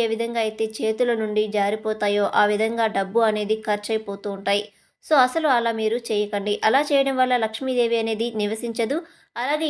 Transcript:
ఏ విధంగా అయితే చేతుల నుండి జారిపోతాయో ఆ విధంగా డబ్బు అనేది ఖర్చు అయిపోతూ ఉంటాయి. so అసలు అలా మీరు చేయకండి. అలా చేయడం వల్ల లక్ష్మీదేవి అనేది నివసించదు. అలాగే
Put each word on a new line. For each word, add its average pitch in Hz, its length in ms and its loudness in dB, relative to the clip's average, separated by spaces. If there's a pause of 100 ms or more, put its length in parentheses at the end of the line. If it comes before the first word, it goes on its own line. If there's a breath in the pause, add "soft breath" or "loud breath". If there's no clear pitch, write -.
ఏ 226 100 2
విధంగా 233 340 -2
అయితే 220 200 -2 (120)
చేతుల 240 340 0 (100)
నుండి 214 220 0 (120)
జారిపోతాయో 208 720 0 (160)
ఆ - 100 6
విధంగా 226 340 0 (120)
డబ్బు 196 220 0 (100)
అనేది 214 260 0 (120)
ఖర్చు 208 260 -2
అయిపోతూ 208 340 -6 (100)
ఉంటాయి. 202 260 0 (420 soft breath)
so - 80 0 (100)
అసలు 311 320 0
అలా 233 240 0
మీరు 220 180 0 (120)
చేయకండి. 208 440 -2 (140)
అలా 254 220 4
చేయడం 269 320 2
వల్ల 254 120 2 (120)
లక్ష్మీదేవి 233 560 0
అనేది 226 260 -2 (140)
నివసించదు. 226 560 -2 (380 loud breath)
అలాగే 294 340 -2